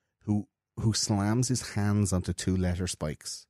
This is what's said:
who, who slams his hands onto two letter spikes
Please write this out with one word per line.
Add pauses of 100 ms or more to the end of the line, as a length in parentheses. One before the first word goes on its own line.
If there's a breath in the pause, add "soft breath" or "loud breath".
(240)
who, (320)
who
slams
his
hands
onto
two
letter
spikes